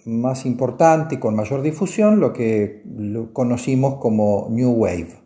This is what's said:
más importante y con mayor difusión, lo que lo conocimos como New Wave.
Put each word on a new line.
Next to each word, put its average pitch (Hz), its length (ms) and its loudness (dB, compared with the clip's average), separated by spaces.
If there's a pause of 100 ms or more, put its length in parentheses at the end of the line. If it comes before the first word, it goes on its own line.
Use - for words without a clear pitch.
más 120 400 -4
importante 147 720 2
y - 20 -8
con 107 180 -2
mayor 135 280 -2
difusión, 202 580 2
lo 127 100 2
que 110 540 -2
lo 110 480 -8
conocimos 131 640 0
como 107 540 0
New 123 220 2
Wave. 90 540 -2